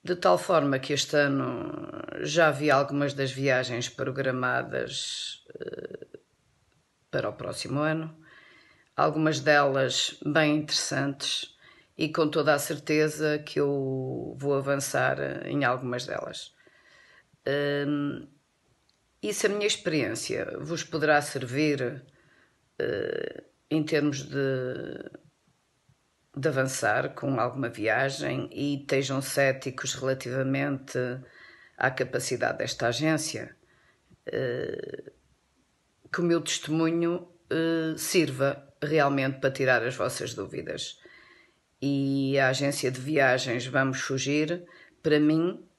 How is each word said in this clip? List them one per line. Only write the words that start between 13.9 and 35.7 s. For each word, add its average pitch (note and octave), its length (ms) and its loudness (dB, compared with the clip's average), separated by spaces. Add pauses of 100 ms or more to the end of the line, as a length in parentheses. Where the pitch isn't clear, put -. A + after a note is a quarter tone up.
vou C#3 160 0
avançar C#3 920 0
em C#3+ 180 0
algumas B2+ 420 -2
delas. - 480 -8 (920)
Hum, C#3+ 840 0 (960)
e G#3 100 -4
se G#3 140 0
a - 20 4
minha G#3 180 0
experiência - 920 -2
vos D#3 240 -6
poderá D3+ 380 2
servir, C3 840 -2 (720)
eh, G1+ 680 -4 (260)
em D3+ 120 2
termos D3 400 0
de, C3+ 880 -4 (1300)
de C#3 120 0
avançar C3 640 0
com C3 260 -2
alguma B2 280 -2
viagem C3 840 -2
e C#3+ 280 -2
estejam C3+ 400 0
céticos C3+ 720 0
relativamente C3+ 1040 -2 (760)
à C3 140 4
capacidade B2 680 -2
desta - 300 -2
agência, C#3+ 680 -2 (720)
eh, - 840 -4 (1000)